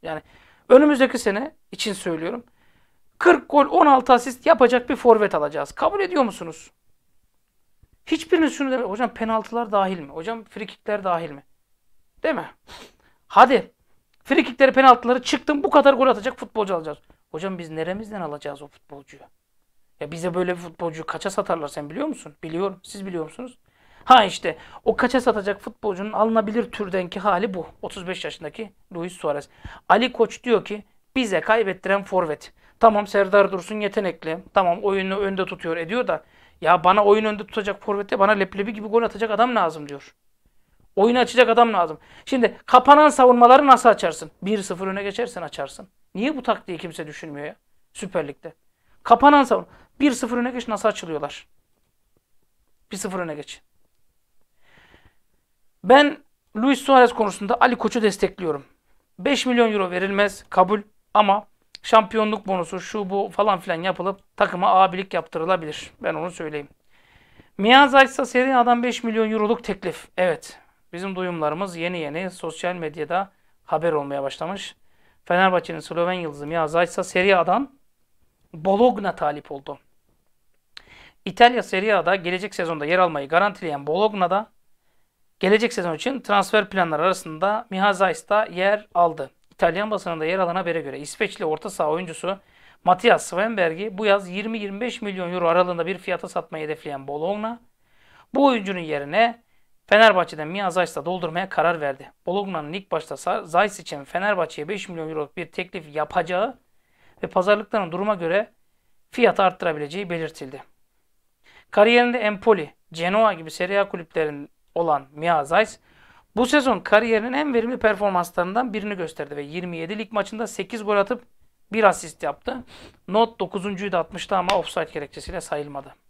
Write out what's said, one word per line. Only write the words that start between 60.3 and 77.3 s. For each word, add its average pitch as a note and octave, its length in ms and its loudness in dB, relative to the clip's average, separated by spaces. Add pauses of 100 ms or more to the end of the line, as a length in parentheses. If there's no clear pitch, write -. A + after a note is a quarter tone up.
kabul. F#3+ 320 2 (340)
Ama G#3 320 2 (360)
şampiyonluk G#3+ 640 2
bonusu, F#3 340 -6
şu G3 300 -8
bu G3+ 220 -4
falan G3+ 260 2
filan F3 240 -6
yapılıp F#3 540 -6
takıma F#3+ 320 0
abilik F#3+ 460 2
yaptırılabilir. E3 760 -4 (100)
Ben F3 140 -4
onu E3 160 -6
söyleyeyim. D3+ 380 -12 (880)
Mia B3+ 300 8
Zayt'sa C4+ 380 6
Serie C4 280 2
A'dan A#3+ 280 4
beş A#3+ 220 -4
milyon A3 260 -2
euroluk A3 340 0
teklif. - 520 -8
Evet. F3+ 420 -2 (340)
Bizim F#3 240 -8
duyumlarımız F3 600 -4
yeni F3 220 -6
yeni D#3+ 320 -8
sosyal F3 440 -8
medyada E3 560 -6 (340)
haber D#3+ 280 -2
olmaya C#3 300 -4
başlamış. E3+ 540 -10 (480)
Fenerbahçe'nin F3 560 0
Sloven E3+ 320 -2
yıldızı D3+ 340 -8
Mia D#3+ 220 -2
Zayt'sa F3 360 0
Serie F#3+ 300 2